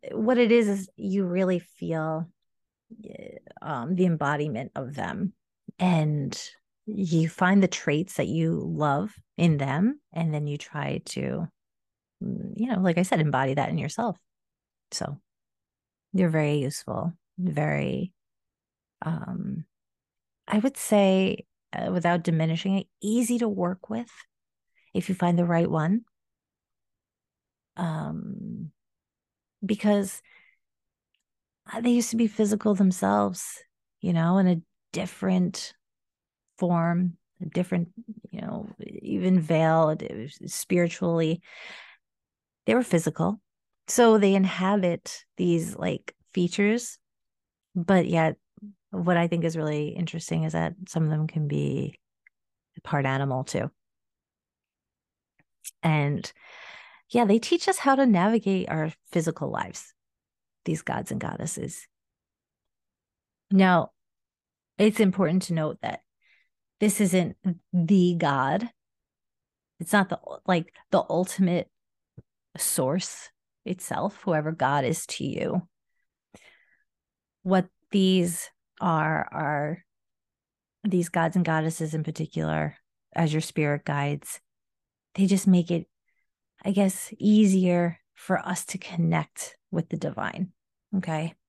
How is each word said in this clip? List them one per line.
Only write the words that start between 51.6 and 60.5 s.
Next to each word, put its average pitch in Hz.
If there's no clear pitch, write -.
part 143
animal 135
too. -
And 147
yeah, 240
they 208
teach 339
us 381
how 277
to 269
navigate 196
our 160
physical 160
lives, -